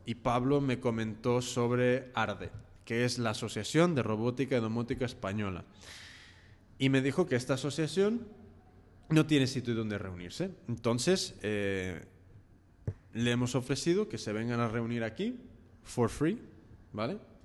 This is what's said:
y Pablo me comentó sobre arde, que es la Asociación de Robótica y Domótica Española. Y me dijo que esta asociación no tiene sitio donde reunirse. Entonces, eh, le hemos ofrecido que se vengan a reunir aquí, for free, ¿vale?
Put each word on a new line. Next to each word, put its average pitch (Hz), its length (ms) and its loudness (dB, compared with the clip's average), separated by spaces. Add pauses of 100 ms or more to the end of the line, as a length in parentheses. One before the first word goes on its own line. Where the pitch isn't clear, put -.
y 113 120 -4
Pablo 127 440 2
me 127 200 0
comentó 113 600 0
sobre 123 760 2
arde, 101 360 -2 (340)
que 117 200 0
es 123 160 0
la 113 100 2
Asociación 135 640 2
de 127 80 2
Robótica 120 540 0
y 117 40 4
Domótica 117 440 -2
Española. 98 600 -4 (1120)
Y 135 120 2
me 135 120 6
dijo 139 260 2
que 127 100 0
esta 131 180 0
asociación 175 720 0 (840)
no 156 160 6
tiene 139 200 4
sitio 117 300 -2
donde 107 220 -2
reunirse. 92 520 -8 (160)
Entonces, 123 760 0
eh, 98 640 -2 (1080)
le 120 180 2
hemos 123 240 2
ofrecido 170 540 0
que 113 100 -8
se 107 140 -4
vengan 117 260 0
a 120 80 2
reunir 117 380 -2
aquí, 202 340 -4 (460)
for - 260 2
free, 170 260 0 (560)
¿vale? 120 260 -4 (260)